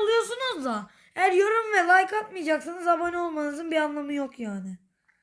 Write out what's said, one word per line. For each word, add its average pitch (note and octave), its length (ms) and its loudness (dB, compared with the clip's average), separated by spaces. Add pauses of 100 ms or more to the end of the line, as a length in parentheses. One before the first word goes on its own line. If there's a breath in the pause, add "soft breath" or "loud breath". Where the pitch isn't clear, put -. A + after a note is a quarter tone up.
oluyorsunuz A4+ 640 0
da G#3+ 240 -6 (260 soft breath)
eğer F#4 160 4
yorum G#4+ 420 2
ve F#4 100 4
like F#4+ 340 4
atmayacaksanız F4 720 -4
abone F4 300 0
olmanızın D#4 540 -4
bir D#4+ 60 -2
anlamı D4 360 -2
yok C4+ 260 -6
yani. F#3+ 380 -8 (460)